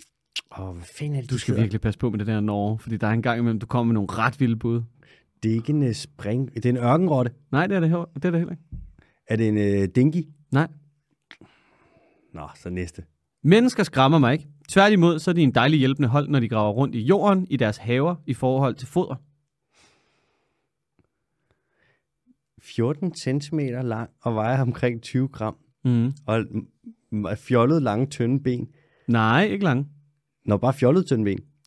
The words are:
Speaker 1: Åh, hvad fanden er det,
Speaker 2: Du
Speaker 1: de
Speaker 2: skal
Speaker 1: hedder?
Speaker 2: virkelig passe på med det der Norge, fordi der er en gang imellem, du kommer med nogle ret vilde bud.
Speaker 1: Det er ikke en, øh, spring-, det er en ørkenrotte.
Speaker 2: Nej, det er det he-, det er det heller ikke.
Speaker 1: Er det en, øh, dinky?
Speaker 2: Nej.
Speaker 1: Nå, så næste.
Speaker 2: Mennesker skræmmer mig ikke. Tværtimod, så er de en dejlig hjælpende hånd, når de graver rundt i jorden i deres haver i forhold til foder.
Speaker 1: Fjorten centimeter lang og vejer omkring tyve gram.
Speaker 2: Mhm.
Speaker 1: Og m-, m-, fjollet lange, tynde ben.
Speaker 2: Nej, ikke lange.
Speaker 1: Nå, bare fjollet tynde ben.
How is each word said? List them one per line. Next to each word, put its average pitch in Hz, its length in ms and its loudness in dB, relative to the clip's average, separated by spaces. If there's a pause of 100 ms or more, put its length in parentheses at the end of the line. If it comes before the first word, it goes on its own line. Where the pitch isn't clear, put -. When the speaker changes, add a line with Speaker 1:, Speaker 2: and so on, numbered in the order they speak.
(600)
Speaker 1:
Åh, 95 160 -10
hvad 87 80 -16 (140)
fanden 147 180 -6
er 135 60 -4
det, 117 80 -12
Speaker 2:
Du 127 60 -2
Speaker 1:
de 117 40 -2
Speaker 2:
skal - 120 -2
Speaker 1:
hedder? 104 120 2
Speaker 2:
virkelig 104 180 -2
passe 107 180 -4
på 123 100 -2
med 104 100 -4
det 104 80 -4
der 110 120 0
Norge, 104 400 -2
fordi 113 180 -6
der 107 100 -2
er 104 40 2
en 113 100 2
gang 120 180 0
imellem, 117 200 0
du 113 60 -8
kommer 120 200 0
med 117 80 2
nogle 101 180 0
ret 110 280 -2
vilde 120 160 2
bud. 117 260 -2 (600)
Speaker 1:
Det 110 80 0
er 113 40 2
ikke 113 180 -4
en, 147 100 2
øh, 127 120 2
spring-, 120 600 -6
det 113 100 -4
er 120 40 2
en 127 80 2
ørkenrotte. 131 540 2 (200)
Speaker 2:
Nej, 165 160 0
det 202 80 -2
er 185 40 0
det 165 100 2
he-, 170 260 -2
det 147 100 -6
er 180 60 0
det 170 80 0
heller 175 140 -4
ikke. 156 100 -14 (640)
Speaker 1:
Er 113 80 -2
det 113 120 2
en, 107 100 2
øh, 101 380 2
dinky? 151 280 2 (280)
Speaker 2:
Nej. 139 160 0 (1700)
Speaker 1:
Nå, 76 220 -14
så - 140 -14
næste. 90 340 -8 (400)
Speaker 2:
Mennesker 220 400 4
skræmmer 135 340 2
mig 131 160 4
ikke. 160 140 -4 (220)
Tværtimod, 185 500 4
så 185 120 -2
er - 20 0
de 170 80 2
en 131 140 4
dejlig 139 240 4
hjælpende 135 300 2
hånd, 143 180 0
når 143 120 0
de 117 100 0
graver 107 220 2
rundt 120 240 -2
i 113 60 -4
jorden 190 480 2
i 139 80 -2
deres 110 200 0
haver 135 380 -2 (100)
i 135 80 -4
forhold 131 420 0
til - 120 -14
foder. 175 280 -4 (3500)
Speaker 1:
Fjorten 147 540 -4
centimeter 143 640 -4
lang 117 280 -6 (120)
og 117 140 -4
vejer 120 260 0
omkring 120 400 -2
tyve 131 260 -2
gram. 107 280 -8 (280)
Speaker 2:
Mhm. 123 300 2 (120)
Speaker 1:
Og 110 140 0
m-, 110 260 -6 (480)
m-, 104 220 -4
fjollet 127 460 2
lange, 117 260 0
tynde 131 360 -2
ben. 123 240 -4 (400)
Speaker 2:
Nej, 117 380 4
ikke 101 180 -2
lange. 139 240 0 (580)
Speaker 1:
Nå, 104 120 2
bare 127 160 0
fjollet 156 320 4
tynde 113 180 0
ben. 98 160 0 (280)